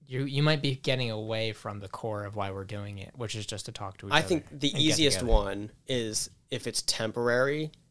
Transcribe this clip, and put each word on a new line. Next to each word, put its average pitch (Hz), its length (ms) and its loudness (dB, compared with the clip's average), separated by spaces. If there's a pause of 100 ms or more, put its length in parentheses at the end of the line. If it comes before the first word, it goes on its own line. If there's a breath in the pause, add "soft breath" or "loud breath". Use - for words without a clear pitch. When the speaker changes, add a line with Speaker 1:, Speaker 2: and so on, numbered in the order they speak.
Speaker 1:
you, 131 160 -4
you 139 180 0
might 151 200 4
be 135 140 2
getting 131 360 0
away 110 400 -2
from 104 280 -8
the 98 100 -10
core 107 340 -6
of 104 140 -8
why 98 140 -4
we're 98 120 -8
doing 101 360 -8
it, 95 160 -12
which 117 200 -6
is 107 100 -6
just - 200 -8
to 117 80 -10
talk 95 240 -10
to 101 100 -14
each 98 60 0
Speaker 2:
I 151 60 6
Speaker 1:
other - 80 2
Speaker 2:
think 165 220 0
the 143 200 0
Speaker 1:
and - 80 -4
get 139 40 4
Speaker 2:
easiest 151 380 4
Speaker 1:
together. 117 140 4
Speaker 2:
one 101 380 4 (160)
is 113 420 -2 (200)
if 123 180 -6
it's - 160 -2
temporary. 123 880 0 (180)